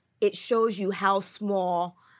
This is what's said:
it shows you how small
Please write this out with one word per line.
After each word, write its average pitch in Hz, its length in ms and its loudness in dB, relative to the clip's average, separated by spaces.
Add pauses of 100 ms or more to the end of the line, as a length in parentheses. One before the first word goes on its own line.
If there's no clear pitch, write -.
(200)
it 202 160 2
shows 226 420 0
you 196 120 -2
how 196 300 2
small 180 760 -2 (240)